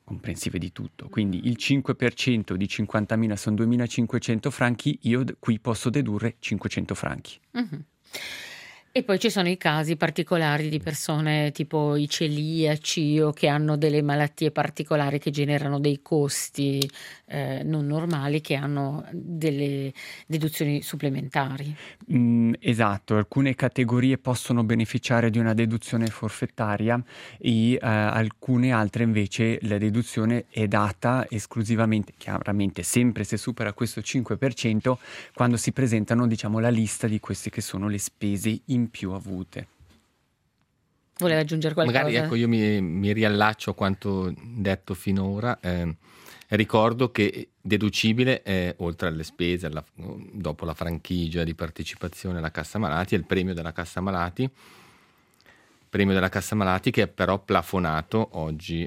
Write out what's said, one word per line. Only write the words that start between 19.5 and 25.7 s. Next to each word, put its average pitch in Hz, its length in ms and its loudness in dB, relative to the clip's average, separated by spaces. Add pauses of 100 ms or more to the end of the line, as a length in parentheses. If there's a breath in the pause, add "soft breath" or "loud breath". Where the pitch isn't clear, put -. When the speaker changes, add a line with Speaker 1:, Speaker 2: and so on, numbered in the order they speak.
Speaker 2:
deduzioni 151 520 0
supplementari. 143 920 -4 (380 loud breath)
Speaker 1:
Mm, 117 480 6
esatto, 107 560 2
alcune 131 400 2
categorie 123 600 2
possono 123 460 0
beneficiare 113 680 2
di 113 120 2
una 113 140 2
deduzione 113 520 0